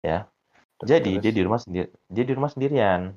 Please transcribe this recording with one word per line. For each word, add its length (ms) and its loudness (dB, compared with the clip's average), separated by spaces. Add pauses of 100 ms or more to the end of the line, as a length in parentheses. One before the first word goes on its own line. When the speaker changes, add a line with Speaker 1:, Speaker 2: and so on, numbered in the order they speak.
Speaker 1:
Ya. 240 -2 (560)
Speaker 2:
Terus, 80 -8
Speaker 1:
Jadi, 240 4
Speaker 2:
terus? 80 -2
Speaker 1:
dia 160 2
di 80 2
rumah 160 0
sendi-, 320 -6 (160)
dia 160 -2
di 80 -2
rumah 160 -2
sendirian. 520 0 (160)